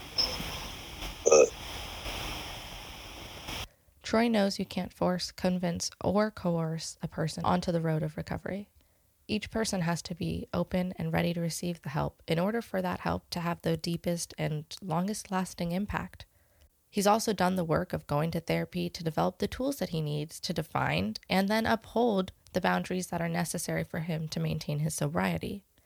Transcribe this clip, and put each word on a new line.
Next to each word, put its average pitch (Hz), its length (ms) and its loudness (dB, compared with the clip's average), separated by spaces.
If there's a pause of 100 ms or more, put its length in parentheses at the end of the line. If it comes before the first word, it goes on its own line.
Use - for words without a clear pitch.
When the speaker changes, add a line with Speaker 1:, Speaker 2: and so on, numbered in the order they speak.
(1200)
Speaker 1:
But - 260 10 (2500)
Speaker 2:
Troy 226 240 4
knows 202 320 4
you 190 60 -2
can't - 280 -4
force, 180 380 0
convince, 180 580 0 (140)
or 208 260 4
coerce 165 720 -2
a 165 60 -2
person 160 360 -2
onto 180 280 4
the 165 100 4
road 160 220 2
of 156 140 -4
recovery. 185 500 -6 (600)
Each 208 220 -2
person 214 320 0
has 165 220 0
to - 120 -8
be 170 380 -2
open 180 440 0
and 160 140 -2
ready 170 220 2
to 170 80 -2
receive 170 400 -2
the - 80 -8
help 147 380 -2
in 165 100 2
order 214 240 0
for 190 220 -2
that 180 180 -2
help 175 300 -2
to 175 80 -4
have 170 220 -2
the 165 140 2
deepest 170 600 -4
and 151 280 -2 (180)
longest 185 480 -2
lasting 185 400 -2
impact. 185 540 -4 (640)
He's 202 160 2
also 214 260 6
done 185 220 4
the 180 80 2
work 160 280 2
of 156 160 -4
going 147 240 2
to 165 80 -2
therapy 170 520 0
to - 120 -10
develop 165 360 0
the 202 80 2
tools 269 300 -2
that 180 120 -2
he 160 120 0
needs 147 400 -2
to - 120 -2
define 151 640 0 (120)
and 196 220 4
then 220 160 2
uphold 220 680 2 (220)
the 180 80 0
boundaries 180 460 0
that 170 140 -2
are 170 60 0
necessary 165 560 -2
for - 160 -6
him 160 300 -2
to - 100 -4
maintain 156 400 0
his 160 140 0
sobriety. 175 680 -2 (220)